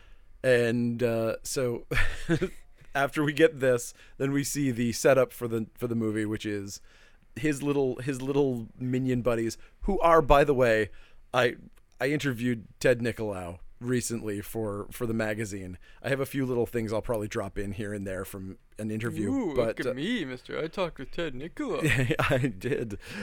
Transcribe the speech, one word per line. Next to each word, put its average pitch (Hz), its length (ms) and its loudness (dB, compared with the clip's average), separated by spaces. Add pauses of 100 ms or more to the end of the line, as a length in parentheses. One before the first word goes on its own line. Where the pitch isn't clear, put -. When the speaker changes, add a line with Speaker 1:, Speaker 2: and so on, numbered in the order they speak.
(420)
Speaker 1:
And, 120 600 2
uh, 113 400 0
so 123 440 -4 (520)
<laughs> - 560 -8
after 139 300 2
we 151 80 2
get 151 280 6
this, 123 320 2 (260)
then 135 140 0
we 143 120 2
see 143 260 0
the 117 220 0
setup 131 400 4
for 120 160 -6
the, 113 260 -2
for - 140 -6
the 117 80 -2
movie, 110 280 0
which 107 220 -4
is 101 340 -6 (540)
his 147 280 -2
little, 139 340 0
his 127 260 -6
little 135 460 0 (100)
minion 127 440 0
buddies, 117 360 0 (240)
who 196 180 0
are, 165 220 8
by 143 220 8
the 143 100 4
way, 113 360 4 (440)
I, 123 220 4 (440)
I 127 80 0
interviewed 123 580 0 (140)
Ted 127 200 4
Nicolau 101 580 -4 (220)
recently 117 600 -2
for, 104 500 -6
for - 140 -6
the 113 80 -2
magazine. 104 640 -4 (260)
I - 80 -6
have 135 100 0
a 135 60 -2
few 139 200 -2
little 120 180 0
things 113 280 -4
I'll 107 100 -2
probably 107 260 -4
drop 101 300 -6
in 101 140 -4
here 101 200 -6
and 101 140 -6
there 95 180 -6
from 95 320 -12 (220)
an 110 120 -4
interview, 117 420 -2
Speaker 2:
Ooh, 233 240 0
Speaker 1:
but, 117 100 2
Speaker 2:
look 110 140 -2
at 143 60 -2
Speaker 1:
uh, 120 80 -2
Speaker 2:
me, 180 300 -2
mister. 127 380 -8
I 165 60 -4
talked 170 300 -4
with 135 120 -12
Ted 160 240 -4
Nicolau. 147 840 0
Speaker 1:
<laughs> - 140 0
I 131 160 4
did. 120 520 -4 (240)